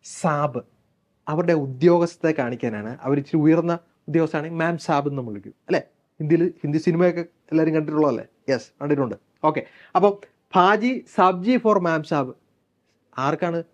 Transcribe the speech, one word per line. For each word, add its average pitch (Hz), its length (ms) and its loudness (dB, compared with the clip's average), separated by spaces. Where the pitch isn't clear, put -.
സാബ് 147 580 -4
അവരുടെ 170 260 2
ഉദ്യോഗസ്ഥത്തെ 160 760 2
കാണിക്കാനാണ്, 120 600 -6
അവർ 139 160 0
ഇച്ചിരി 143 200 -2
ഉയർന്ന 165 420 2
ഉദ്യോഗസ്ഥനാണെങ്കിൽ 160 500 -2
മാം 165 200 -2
സാബ് 143 300 -2
എന്ന് 143 100 -4
നമ്മൾ 120 140 -8
വിളിക്കും, 101 240 -16
അല്ലേ? 175 140 0
ഹിന്ദിയിൽ, 170 420 0
ഹിന്ദി 147 240 -2
സിനിമയൊക്കെ 170 380 2
എല്ലാവരും 160 240 2
കണ്ടിട്ടുള്ളതല്ലേ? 151 500 0
യെസ്, 127 180 -2
കണ്ടിട്ടുണ്ട്. 139 340 -2
ഓക്കെ, 151 180 0
അപ്പോൾ 202 240 2
ഭാജി 208 500 2
സബ്ജി 185 420 2
for 214 220 2
മാം 165 240 -2
സാബ് 139 300 -4
ആർക്കാണ്? 165 460 -2